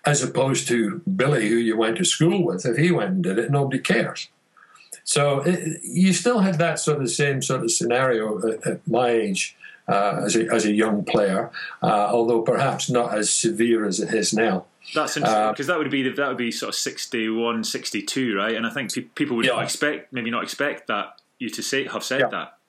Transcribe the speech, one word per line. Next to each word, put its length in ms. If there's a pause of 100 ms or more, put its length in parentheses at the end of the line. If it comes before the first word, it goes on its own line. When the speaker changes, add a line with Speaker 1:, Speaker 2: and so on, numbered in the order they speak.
Speaker 1:
as 160
opposed 460
to 340 (120)
Billy, 360
who 60
you 200
went 220
to 80
school 400
with. 180
If 140
he 120
went 200
and 120
did 160
it, 120
nobody 280
cares. 500 (760)
So 360
it, 440
you 300
still 260
had 180
that 200
sort 240
of 80
same 320
sort 200
of 80
scenario 680 (120)
at, 160
at 220
my 220
age, 440 (320)
uh, 380
as 100
a, 160
as 140
a 80
young 320
player, 460 (320)
uh, 280
although 320
perhaps 460
not 280
as 140
severe 540
as 160
it 140
is 180
now. 320 (300)
Speaker 2:
That's 240
interesting, 240
Speaker 1:
Uh, 100
Speaker 2:
'cause 140
that 120
would 120
be 120
the, 100
that 160
would 100
be 120
sort 200
of 40
sixty-one, 880
sixty-two, 720
right? 200
And 100
I 40
think 240
pe-, 80
people 340
would 100
Speaker 1:
Yeah. 100
Speaker 2:
not 80
expect, 500
maybe 160
not 120
expect 440
that 340 (180)
you 120
to 120
say, 220
have 180
said 180
Speaker 1:
Yeah. 80
Speaker 2:
that. 260 (140)